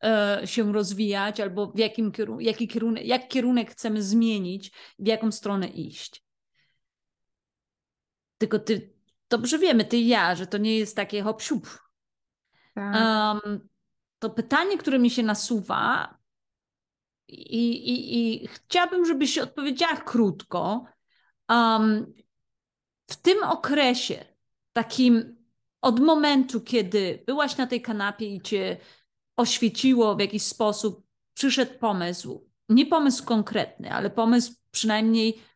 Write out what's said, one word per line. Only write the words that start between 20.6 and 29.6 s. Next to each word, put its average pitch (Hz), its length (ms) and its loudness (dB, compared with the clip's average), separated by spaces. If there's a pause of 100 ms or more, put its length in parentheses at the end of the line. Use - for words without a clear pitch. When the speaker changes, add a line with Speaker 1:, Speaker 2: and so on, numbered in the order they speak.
Speaker 1:
Em, 220 640 2 (1000)
w - 60 -6
tym 381 260 2
okresie, 262 840 0 (480)
takim 233 640 2 (460)
od 233 180 4
momentu, 285 600 4
kiedy 202 640 -2
byłaś 277 300 -2
na 262 100 -2
tej 240 160 -4
kanapie 208 520 -6
i 180 60 -10
cię 190 360 -4 (600)
oświeciło 233 800 2